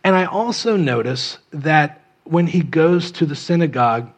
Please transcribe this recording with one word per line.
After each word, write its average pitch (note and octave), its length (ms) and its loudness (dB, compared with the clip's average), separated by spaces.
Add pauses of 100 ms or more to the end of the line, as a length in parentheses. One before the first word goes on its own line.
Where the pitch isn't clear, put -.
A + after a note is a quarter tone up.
And F#3+ 120 2
I F#3 100 2
also G#3+ 520 -2
notice B2+ 600 -2 (100)
that D3+ 520 0 (240)
when E3+ 200 2
he E3+ 160 0
goes E3 520 2
to E3+ 120 0
the C#3+ 100 -6
synagogue B2 840 0